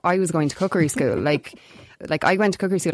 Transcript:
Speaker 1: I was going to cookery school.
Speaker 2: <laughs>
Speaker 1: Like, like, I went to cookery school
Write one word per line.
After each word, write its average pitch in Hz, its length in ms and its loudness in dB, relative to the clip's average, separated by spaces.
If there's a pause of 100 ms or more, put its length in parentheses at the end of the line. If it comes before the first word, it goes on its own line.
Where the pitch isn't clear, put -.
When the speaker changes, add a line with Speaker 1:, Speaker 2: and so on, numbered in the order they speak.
Speaker 1:
I 180 140 2
was 185 140 0
going 151 180 2
to - 60 -10
cookery 185 320 0
school. 127 320 0
Speaker 2:
<laughs> - 20 -2
Speaker 1:
Like, 147 320 -2 (540)
like, 156 160 -4
I 180 140 4
went 202 160 2
to - 40 -8
cookery 190 220 -2
school 170 140 -2